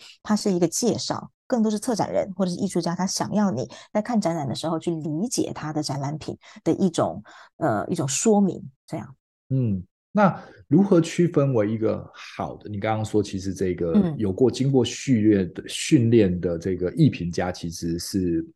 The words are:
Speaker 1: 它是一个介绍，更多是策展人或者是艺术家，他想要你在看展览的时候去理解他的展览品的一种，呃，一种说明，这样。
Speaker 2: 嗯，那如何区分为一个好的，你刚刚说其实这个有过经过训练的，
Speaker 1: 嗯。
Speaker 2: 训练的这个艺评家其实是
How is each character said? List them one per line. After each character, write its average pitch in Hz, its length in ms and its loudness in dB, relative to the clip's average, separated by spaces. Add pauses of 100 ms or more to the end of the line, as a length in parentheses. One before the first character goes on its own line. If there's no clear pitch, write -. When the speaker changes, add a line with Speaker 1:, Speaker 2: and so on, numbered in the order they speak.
(220)
Speaker 1:
它 214 140 0
是 208 160 0
一 175 80 2
个 170 80 2
介 214 280 0
绍， - 320 -8 (200)
更 240 120 0
多 214 80 4
是 214 80 0
策 214 200 -2
展 - 160 -2
人 92 240 0
或 196 80 2
者 180 80 -2
是 175 60 -6
艺 196 100 -2
术 180 120 -2
家， 170 140 -2
他 185 100 -4
想 - 280 -4
要 202 180 2
你 170 180 -4 (240)
在 208 80 0
看 220 200 0
展 170 160 0
览 151 100 -4
的 131 80 -4
时 151 140 -6
候 165 100 -2
去 170 140 -4
理 160 340 -4
解 - 260 -2
他 156 200 -8
的 151 100 -2
展 139 160 -4
览 143 180 -6
品 - 200 -10 (260)
的 - 100 0
一 - 160 2
种， 104 320 -2 (360)
呃， 110 320 0
一 185 80 -2
种 120 100 -2
说 208 340 2
明， 196 220 0 (240)
这 - 100 -12
样。 - 200 -12 (320)
Speaker 2:
嗯， 113 340 0 (300)
那 202 280 4 (280)
如 170 140 6
何 190 180 6
区 165 280 2
分 139 240 2
为 107 180 2
一 113 60 -2
个 101 380 -2
好 - 420 -10
的， - 140 -14
你 104 100 -6
刚 110 160 -2
刚 110 80 -2
说 104 180 0
其 95 160 -4
实 92 140 -6
这 90 220 -2
个 160 420 0
有 104 160 -2
过 117 180 4
经 135 220 -2
过 127 120 4
训 113 440 2
练 98 240 4
的， - 100 -4
Speaker 1:
嗯。 - 60 -12
Speaker 2:
训 120 420 2
练 95 300 4
的 85 180 -2
这 95 180 -2
个 87 160 -2
艺 160 180 6
评 87 200 -6
家 90 220 -2
其 - 180 -8
实 85 280 -6
是 87 460 -2 (120)